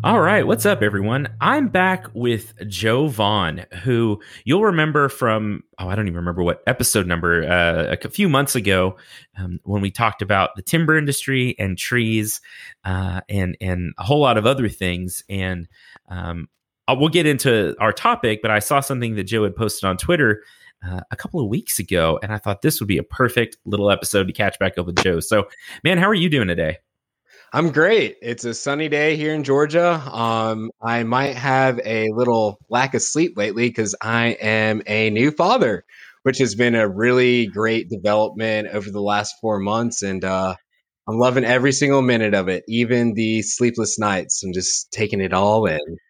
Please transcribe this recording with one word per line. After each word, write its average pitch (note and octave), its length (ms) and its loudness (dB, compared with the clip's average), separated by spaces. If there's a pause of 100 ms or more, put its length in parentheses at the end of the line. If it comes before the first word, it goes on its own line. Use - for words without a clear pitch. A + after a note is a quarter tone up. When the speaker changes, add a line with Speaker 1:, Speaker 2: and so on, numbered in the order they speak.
Speaker 1:
All G#3 140 4
right, F3 260 4
what's A3 180 0
up, G3+ 180 4
everyone? G#2 440 0 (140)
I'm B3+ 260 2
back F#3 460 0
with A#2 400 -2 (120)
Joe A2 420 0
Vaughn, G2+ 580 0 (180)
who A2+ 380 0 (240)
you'll F#3 180 2
remember D#3 460 2
from, A2 560 -2 (140)
oh, G2+ 100 -6
I G2 60 -2
don't G#2+ 120 -2
even E2+ 80 -4
remember F2 280 -2
what F2 220 -2
episode A2+ 420 0
number, E2+ 360 0
uh, E2+ 480 2
a - 100 -2
c-, - 60 -12
few G3+ 220 0
months C#3 260 2
ago, F#2 400 0 (420)
um, F2+ 280 -8
when G2+ 160 -2
we G2 100 -2
talked A2+ 300 -2
about G2 340 0
the F#2+ 60 -12
timber D#3+ 360 0
industry C3+ 600 -2
and F#2+ 180 -2
trees, A2 640 -2 (460)
uh, F#2 420 -4
and, F#2 320 -2
and F2+ 380 -4
a F2+ 60 -10
whole C#3+ 180 2
lot B2 160 4
of G#2+ 80 0
other B2+ 240 2
things. F2+ 580 -6
And, F#2 400 -6 (400)
um, E2+ 400 -10 (400)
uh, C3 100 2
we'll D3+ 120 4
get D#3+ 160 2
into A#2+ 560 2
our G#2+ 100 4
topic, A2+ 500 0
but A2 80 -2
I G#2+ 100 4
saw C#3 200 0
something A#2+ 360 -4
that G2 100 -4
Joe G#2+ 180 0
had F#2+ 140 -2
posted G#2 320 -2
on F#2 80 0
Twitter, D3+ 440 2 (460)
uh, F2+ 140 -6 (100)
a - 60 -10
couple - 240 -6
of G#2 80 -2
weeks C3+ 300 -4
ago, E2 440 0
and G#2 80 -8
I G#2+ 60 -4
thought - 240 -4
this - 180 0
would G#2 80 -4
be F#2+ 100 0
a F2 60 -2
perfect - 640 -2
little G2+ 260 0
episode F#2+ 360 0
to F2+ 60 -6
catch G2 240 -2
back F#2+ 200 -2
up F2+ 80 -4
with F2 180 -2
Joe. F2 160 2
So, G2+ 300 0 (340)
man, F3 140 2
how F#3 100 4
are A3 60 2
you F3 160 2
doing C3 180 2
today? E2+ 300 -2 (760)
Speaker 2:
I'm D#3+ 180 2
great. D#3 500 2
It's A#2 220 -8
a A#2+ 100 -4
sunny C#3+ 360 -4
day D3+ 260 2
here D3+ 180 -2
in D3+ 120 -4
Georgia. D3+ 480 2 (200)
Um, A2+ 560 -2 (120)
I A#2 220 0
might B2+ 320 0
have C3 500 2
a A2 260 -2
little A2+ 480 2 (100)
lack B2+ 240 0
of A#2 80 0
sleep - 360 -2
lately A2 340 0
'cause G#2+ 300 -4
I A#2 400 0
am A2 440 0
a A2 260 0
new B2 200 2
father, E3 540 2 (380)
which C3 160 0
has A2 160 2
been A#2+ 200 2
a A2 140 4
really B2 580 4
great G#2+ 420 -2
development G#2+ 840 0
over G2+ 180 -6
the G2+ 100 -6
last G#2 380 -2
four G#2+ 200 -2
months. A2+ 440 -2
And, F#2+ 220 -4
uh, F#2+ 300 -2 (520)
I'm A2 120 -4
loving B2 260 4
every B2+ 260 4
single C#3 300 2
minute A2+ 320 2
of F#2+ 160 0
it, F2+ 180 -4
even A#2 460 0
the A2 300 0
sleepless A#2 540 -2
nights. G2+ 460 -2
I'm F#2 80 -6
just - 400 -4
taking G#2 300 -2
it F#2 120 -2
all G#2 340 4
in. D#2 120 0 (300)